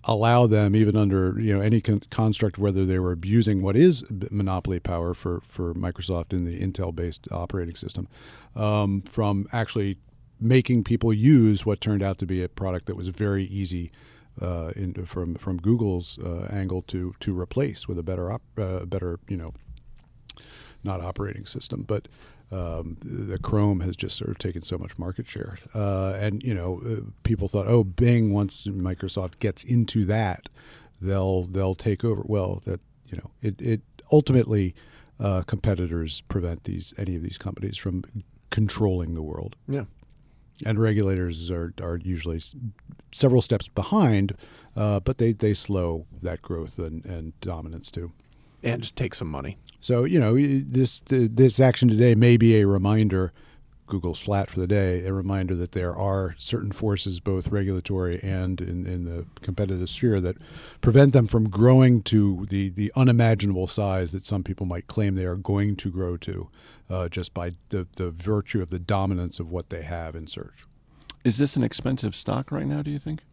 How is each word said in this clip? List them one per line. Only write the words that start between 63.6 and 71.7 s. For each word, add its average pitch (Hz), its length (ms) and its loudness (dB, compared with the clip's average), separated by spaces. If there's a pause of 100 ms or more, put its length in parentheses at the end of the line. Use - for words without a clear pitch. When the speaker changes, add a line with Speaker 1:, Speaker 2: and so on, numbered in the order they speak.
Speaker 1:
size 95 460 -2
that 95 120 -8
some 98 180 -2
people 95 220 -6
might 87 220 -6
claim 101 260 0
they 92 120 -2
are 90 100 -4
going 101 400 0
to 95 160 -6
grow 87 260 -4
to, 90 320 -10 (400)
uh, 92 180 -4
just - 280 -8
by 87 160 -6 (180)
the, 92 160 -4 (120)
the 90 120 -4
virtue 95 540 -2
of 85 80 -8
the 92 80 -4
dominance 95 600 -2
of 85 120 -8
what 87 180 -8
they 82 140 -10
have 82 320 -10
in 80 100 -12
search. - 400 -14 (580)
Speaker 3:
Is 120 140 2
this 143 180 2
an 123 80 2
expensive 123 520 -2